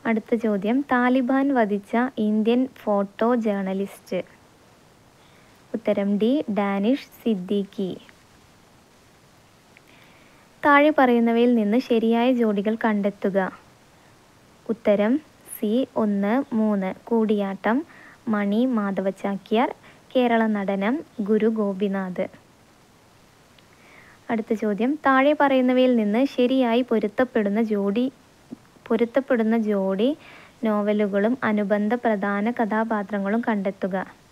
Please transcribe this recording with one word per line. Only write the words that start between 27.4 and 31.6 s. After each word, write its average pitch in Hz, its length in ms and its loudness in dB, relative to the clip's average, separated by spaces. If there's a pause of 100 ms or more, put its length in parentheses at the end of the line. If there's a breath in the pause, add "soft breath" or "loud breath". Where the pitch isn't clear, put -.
ജോഡി, 208 500 0 (760)
പൊരുത്തപ്പെടുന്ന 226 680 0
ജോഡി 208 600 0 (460 loud breath)
നോവലുകളും 208 800 0
അനുബന്ധ 208 500 0